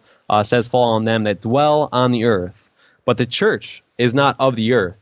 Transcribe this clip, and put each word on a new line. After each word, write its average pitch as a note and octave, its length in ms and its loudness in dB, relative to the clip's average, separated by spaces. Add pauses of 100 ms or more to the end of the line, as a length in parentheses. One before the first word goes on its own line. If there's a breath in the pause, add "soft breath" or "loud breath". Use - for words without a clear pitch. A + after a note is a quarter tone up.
(280 soft breath)
uh, G#2 140 2
says A#2+ 260 0
fall B2 280 2
on A2 80 -2
them A2+ 200 0
that G#2 160 -2
dwell D3 500 0
on B2 220 2
the A#2 120 -2
earth. F#2 300 -2 (520 soft breath)
But A#2+ 100 2
the B2+ 100 -2
church E3 560 -4 (140)
is A#2+ 160 0
not C#3 260 0
of C3 180 0
the A2+ 160 0
earth, F#2+ 300 0